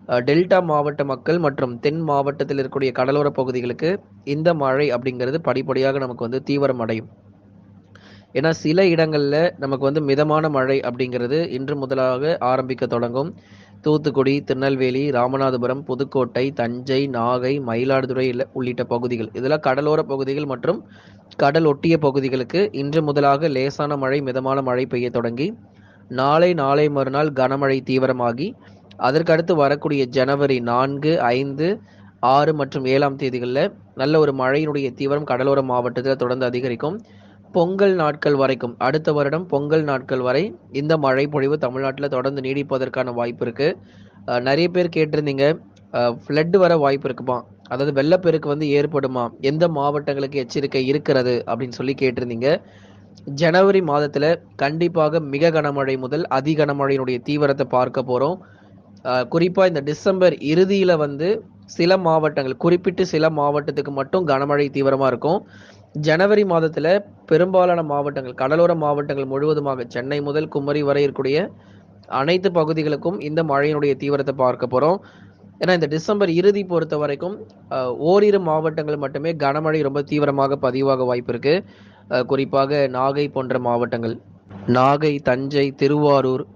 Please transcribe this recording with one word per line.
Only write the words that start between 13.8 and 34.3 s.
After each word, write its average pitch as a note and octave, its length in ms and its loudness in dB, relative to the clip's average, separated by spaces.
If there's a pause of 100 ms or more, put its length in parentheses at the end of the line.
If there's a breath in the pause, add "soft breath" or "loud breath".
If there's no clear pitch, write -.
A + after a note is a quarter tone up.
தூத்துக்குடி, C#3+ 600 2
திருநெல்வேலி, C3+ 680 0
ராமநாதபுரம், B2+ 720 0
புதுக்கோட்டை, B2+ 680 -2
தஞ்சை, B2+ 560 -2
நாகை, B2+ 520 -2
மயிலாடுதுறை C3 680 0
இல்ல-, B2 260 -4
உள்ளிட்ட B2 300 -4
பகுதிகள், A#2+ 500 -4
இதெல்லாம் C3+ 260 -2
கடலோர D3+ 420 0
பகுதிகள் C#3 440 -4
மற்றும் B2 340 -4 (580 loud breath)
கடல் D3+ 280 2
ஒட்டிய D#3+ 320 2
பகுதிகளுக்கு C3+ 760 0
இன்று C#3+ 320 -2
முதலாக C#3+ 440 2
லேசான C#3+ 500 -2
மழை, C#3 240 0
மிதமான C3 400 -2
மழை B2+ 240 0
பெய்ய B2 240 -4
தொடங்கி, A#2+ 380 -2 (600 soft breath)
நாளை, D3+ 440 2
நாளை D3 360 2
மறுநாள் C#3+ 420 0
கனமழை C3+ 520 0
தீவிரமாகி, B2+ 640 0 (500 loud breath)
அதற்கடுத்து E3 580 2
வரக்கூடிய D3 500 2
ஜனவரி C3+ 540 2
நான்கு, C#3 600 0 (120)
ஐந்து, C#3 380 -2 (500 loud breath)
ஆறு C#3+ 340 4
மற்றும் C#3 320 -4
ஏழாம் C3+ 320 2
தேதிகள்ல B2+ 420 -2 (360)
நல்ல D3 240 2
ஒரு D3 120 4